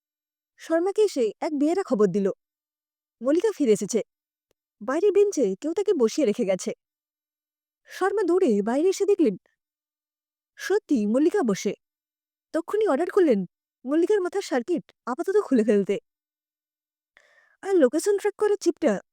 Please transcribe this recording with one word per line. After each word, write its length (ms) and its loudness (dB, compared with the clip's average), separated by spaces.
শর্মাকে 460 -2
এসে 380 0
এক 180 -4
বেয়ারা 240 0
খবর 240 2
দিল, 240 0
মল্লিকা 300 0
ফিরে 200 0
এসেছে। 280 -2
বাইরের 300 0
বেঞ্চে 480 2
কেউ 140 -6
তাকে 200 -2
বসিয়ে 320 2
রেখে 180 -2
গেছে। 280 -4
শর্মা 380 -4
দৌড়ে 400 2
বাইরে 260 0
এসে 180 0
দেখলেন, 300 2
সত্যি 500 -2
মল্লিকা 360 2
বসে। 320 -2
তক্ষুনি 360 -2
অর্ডার 220 0
করলেন 340 2
মল্লিকার 360 0
মাথার 220 -4
সার্কিট 500 -4
আপাতত 380 -4
খুলে 200 2
ফেলতে। 360 0
আর 120 -2
লোকেশন 440 2
ট্র্যাক 160 -4
করার 260 -2
চিপটা 400 -2